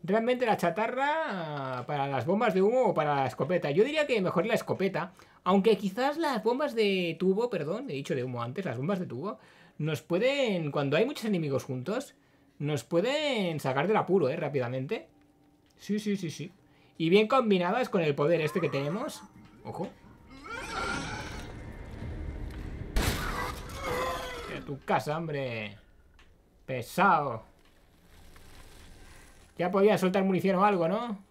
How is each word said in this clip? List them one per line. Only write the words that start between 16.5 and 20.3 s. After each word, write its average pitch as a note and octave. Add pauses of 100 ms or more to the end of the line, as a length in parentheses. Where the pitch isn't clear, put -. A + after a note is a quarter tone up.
Y D#3+
bien G#3+
combinadas A3
con F#3
el D3+
poder D#3
este D3+
que D#3
tenemos. D#3+ (400)
Ojo. - (4000)